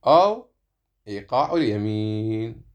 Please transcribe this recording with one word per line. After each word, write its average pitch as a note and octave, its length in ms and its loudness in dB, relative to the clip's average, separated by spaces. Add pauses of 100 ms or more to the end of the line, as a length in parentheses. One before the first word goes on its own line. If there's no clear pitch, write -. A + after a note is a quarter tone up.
أو G3 440 4 (580)
إيقاع B2 460 -2
اليمين A2 1080 -4 (120)